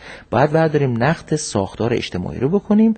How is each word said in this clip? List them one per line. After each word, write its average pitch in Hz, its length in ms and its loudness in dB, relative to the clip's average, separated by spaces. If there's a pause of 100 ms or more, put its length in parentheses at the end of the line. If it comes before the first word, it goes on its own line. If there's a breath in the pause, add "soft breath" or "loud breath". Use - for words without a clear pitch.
(280 loud breath)
باید 143 220 2
برداریم 147 520 0
نقد 156 320 -2
ساختار 110 580 -2
اجتماعی 90 460 -6
رو 135 100 0
بکنیم 214 480 4